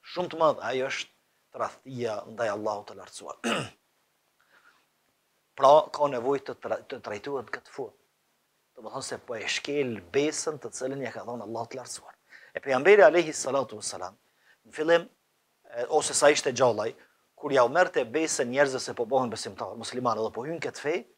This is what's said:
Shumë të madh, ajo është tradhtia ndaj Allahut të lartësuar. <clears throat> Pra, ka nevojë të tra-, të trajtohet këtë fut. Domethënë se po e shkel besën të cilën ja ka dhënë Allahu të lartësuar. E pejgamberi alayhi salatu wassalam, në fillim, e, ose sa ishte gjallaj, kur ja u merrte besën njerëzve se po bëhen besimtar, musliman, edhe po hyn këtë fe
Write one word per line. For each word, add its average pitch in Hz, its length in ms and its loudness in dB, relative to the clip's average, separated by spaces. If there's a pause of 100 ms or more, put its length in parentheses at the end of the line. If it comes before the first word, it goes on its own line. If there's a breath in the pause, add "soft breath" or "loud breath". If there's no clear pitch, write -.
(140)
Shumë 175 180 -4
të 160 80 -6
madh, 147 300 4
ajo 131 180 -2
është - 280 -8 (400)
tradhtia 117 600 -6 (160)
ndaj 110 220 -2
Allahut 107 340 -4
të 98 80 -16
lartësuar. - 480 -16
<clears throat> 180 360 -4 (1800 soft breath)
Pra, 139 140 10 (180)
ka 147 160 0
nevojë 131 400 -2
të 127 140 -10
tra-, 127 260 -4
të 123 160 -10
trajtohet 113 480 -8
këtë - 220 -16
fut. 120 180 -10 (840)
Domethënë 120 260 -10
se 117 220 -8
po 117 100 -8
e 101 80 -8
shkel 131 540 -4 (160)
besën 156 480 -2
të 113 100 -12
cilën 135 320 -6
ja 113 80 -8
ka - 140 -12
dhënë 120 180 -8
Allahu 113 240 -8
të 131 140 -10
lartësuar. - 340 -16 (400 loud breath)
E - 80 -8
pejgamberi 151 400 4
alayhi 156 320 4
salatu 131 400 -4
wassalam, 92 400 -10 (480 soft breath)
në 110 100 -20
fillim, 170 300 4
e, - 880 -12
ose 147 240 2
sa 147 160 8
ishte 143 240 2
gjallaj, 117 380 2 (420 soft breath)
kur 143 160 -4
ja 127 120 8
u 120 80 4
merrte 165 320 4
besën 143 440 0
njerëzve 131 320 2
se 123 160 -8
po 120 120 -2
bëhen 127 240 2
besimtar, 104 440 -8
musliman, 117 420 -2
edhe 107 160 -2
po 117 100 -6
hyn 160 160 -8
këtë - 220 -8
fe 139 140 0 (220)